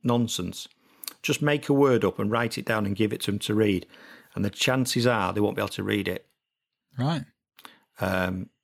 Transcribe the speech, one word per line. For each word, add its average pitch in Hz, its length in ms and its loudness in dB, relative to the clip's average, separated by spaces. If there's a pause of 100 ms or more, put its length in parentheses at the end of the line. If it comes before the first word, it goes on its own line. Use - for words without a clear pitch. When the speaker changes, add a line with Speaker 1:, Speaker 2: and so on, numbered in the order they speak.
Speaker 1:
nonsense. 117 640 -2 (540)
Just - 180 -2
make 147 300 0
a 139 40 6
word 131 300 6
up 92 140 0
and 104 120 -2
write 117 280 -2
it 107 80 -8
down 110 180 0
and 98 100 -2
give 107 160 2
it - 120 -6
to - 80 -2
them 101 100 -2
to 110 140 -2
read. 104 320 2 (480)
And 98 100 -2
the 101 60 -2
chances 127 560 0
are 101 260 2
they 104 80 0
won't 104 160 2
be 104 60 -2
able 101 80 -2
to 101 120 -8
read 98 260 -2
it. - 180 -6 (720)
Speaker 2:
Right. 127 260 -2 (760)
Speaker 1:
Um, 92 500 -2 (140)